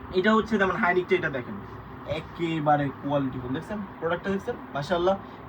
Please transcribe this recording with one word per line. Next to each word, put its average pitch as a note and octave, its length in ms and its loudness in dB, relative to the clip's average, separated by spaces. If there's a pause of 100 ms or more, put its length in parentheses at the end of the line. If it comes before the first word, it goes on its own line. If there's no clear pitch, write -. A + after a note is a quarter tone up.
(180)
এটা G3 180 6
হচ্ছে G#3+ 240 2
যেমন F#3 220 2
হাইনিকটা, F3+ 380 4
এটা D#3 160 -2
দেখেন A2 200 -6 (640)
একেবারে D3+ 640 2 (160)
কোয়ালিটিফুল, C3 560 0
দেখছেন G#3 220 -6 (220)
প্রোডাক্টটা, E3+ 340 -2
দেখছেন G#3+ 220 -4 (180)
মাশাআল্লাহ F3 400 2 (340)